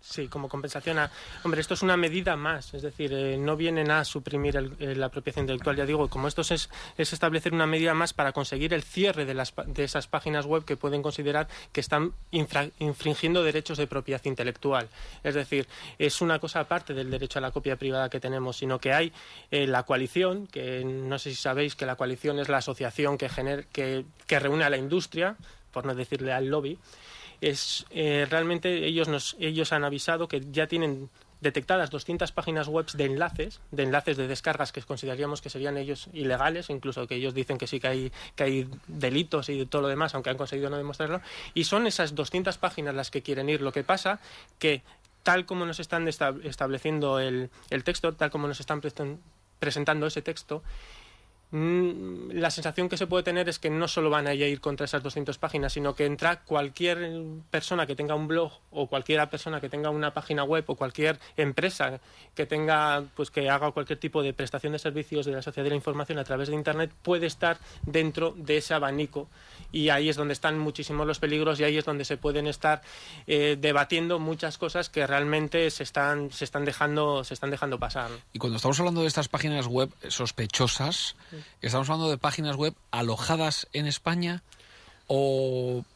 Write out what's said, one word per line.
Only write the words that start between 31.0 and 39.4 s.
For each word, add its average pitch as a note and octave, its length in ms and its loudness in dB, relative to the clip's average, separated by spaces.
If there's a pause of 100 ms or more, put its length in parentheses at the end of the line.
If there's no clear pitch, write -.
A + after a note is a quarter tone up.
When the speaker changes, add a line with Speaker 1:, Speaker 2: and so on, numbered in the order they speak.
Speaker 1:
detectadas D3+ 500 2
doscientas E3+ 400 -2
páginas D#3 380 -2
web D#3 240 0
de D3 120 2
enlaces, D#3 540 -2 (140)
de C#3+ 100 0
enlaces C#3+ 340 2
de C3 120 -2
descargas D3 420 -2
que - 120 -8
consideraríamos C#3 600 -4
que C#3+ 80 -10
serían C#3+ 260 -4
ellos C#3 360 -6
ilegales, D3 580 0
incluso C3 380 -4
que B2+ 80 -4
ellos B2+ 180 -2
dicen C3 240 -2
que B2+ 80 -4
sí C3 140 -4
que C3 80 0
hay, C3 240 -2 (240)
que D3 80 2
hay C3+ 240 0 (180)
delitos D3 600 0